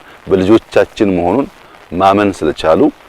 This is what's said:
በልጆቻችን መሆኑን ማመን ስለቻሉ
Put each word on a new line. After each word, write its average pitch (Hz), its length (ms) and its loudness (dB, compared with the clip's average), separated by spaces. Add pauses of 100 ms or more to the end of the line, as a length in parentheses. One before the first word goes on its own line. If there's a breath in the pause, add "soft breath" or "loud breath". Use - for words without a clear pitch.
(260 loud breath)
በልጆቻችን 98 840 0
መሆኑን 90 360 -2 (440 loud breath)
ማመን 98 400 0
ስለቻሉ 80 480 -2 (280)